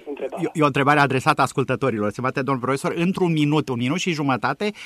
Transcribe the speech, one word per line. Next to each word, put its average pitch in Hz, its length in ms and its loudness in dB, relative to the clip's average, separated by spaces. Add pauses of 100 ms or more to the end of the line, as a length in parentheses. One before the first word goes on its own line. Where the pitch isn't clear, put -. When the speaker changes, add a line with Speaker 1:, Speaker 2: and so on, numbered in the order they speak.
Speaker 1:
întrebarea. 143 460 -6
Speaker 2:
E, - 60 -4
e 151 40 4
o - 20 6
întrebare 143 340 4
adresată 143 420 2
ascultătorilor. 120 680 0
Stimate 127 320 -4
domnul 131 220 -2
profesor, 135 320 -2
într-un 175 360 0
minut, 151 380 2
un 127 80 -2
minut 127 200 0
și 180 140 -2
jumătate, 143 600 -2 (140)